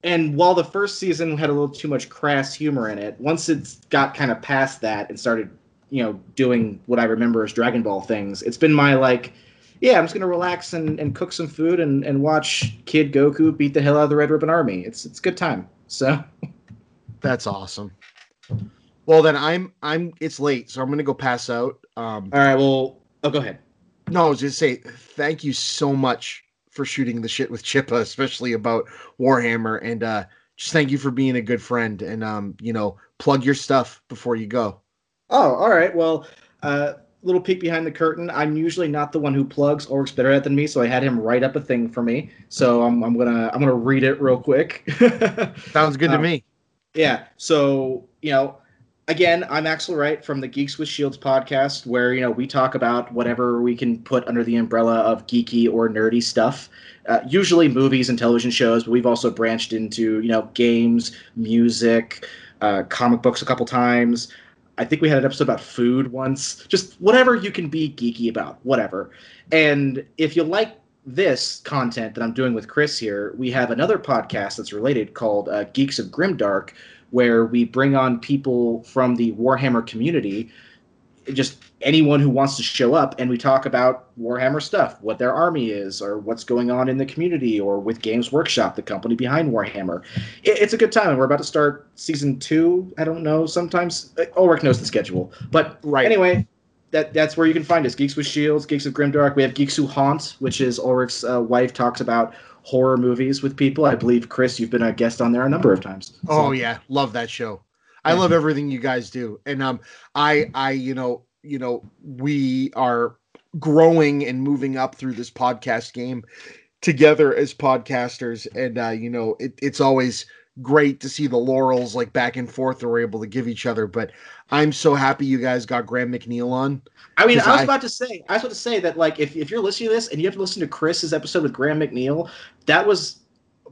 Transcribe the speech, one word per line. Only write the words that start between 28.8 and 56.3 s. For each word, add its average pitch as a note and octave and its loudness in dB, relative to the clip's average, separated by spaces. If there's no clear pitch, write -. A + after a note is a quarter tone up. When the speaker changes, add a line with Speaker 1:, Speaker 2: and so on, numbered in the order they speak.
Speaker 2:
Warhammer, A#2 0
and, A2+ -6
uh, A2 -4
just - -10
thank D3 2
you C#3 0
for C3+ -2
being C3 0
a A#2+ -2
good A#2 -4
friend, A2 -4
and, A2 -8
um, G2+ -8
you A2+ -6
know, G#2 -4
plug C#3 2
your C#3 2
stuff - -2
before A#2+ -6
you A2 -8
go. G#2+ -4
Speaker 1:
Oh, E3 4
all G#3+ 2
right. F3 4
Well, D#3+ 0
uh, C#3+ -2
little F3+ 2
peek F3+ -2
behind E3 -2
the D#3 -4
curtain. D#3+ -2
I'm D3+ 0
usually E3 -2
not C#3+ -2
the E3 -2
one C#3+ 0
who C#3 2
plugs. C#3+ 0
Ulrich's C3+ -4
better C3+ 2
at C#3 6
it C3+ 0
than C#3 0
me, D3 2
so D3 -2
I A#2+ 2
had B2+ 0
him C3 0
write A#2+ 2
up C3+ -2
a D3 -2
thing A#2+ -2
for A#2+ -6
me. A#2+ -2
So A#2+ 2
I'm, A#2+ 2
I'm A#2 0
gonna, A#2 0
I'm B2 -2
gonna C#3 4
read B2+ 2
it C#3 2
real B2+ 2
quick. D3 0
<laughs> - -12
Speaker 2:
Sounds D3+ 4
good D#3 2
to D#3+ 2
Speaker 1:
Um, D3 2
Speaker 2:
me. D#3+ -2
Speaker 1:
Yeah. D3 2
So, C3+ 0
you D3+ -4
know, C3+ 0
again, E3+ 2
I'm D#3 -2
Axel D#3+ -4
Wright D3 -2
from C#3 -6
the C3 -8
Geeks C#3 -6
with D#3 -6
Shields C#3 -4
podcast, C3+ 0
where, B2 0
you B2+ -2
know, B2 0
we A#2+ -4
talk C3 0
about A#2+ 0
whatever A#2+ 0
we A#2+ 0
can A#2+ -2
put B2+ -2
under A#2+ 0
the A#2 -2
umbrella A2+ 2
of A2 0
geeky A#2 0
or A2+ 0
nerdy A2 0
stuff. A#2+ -2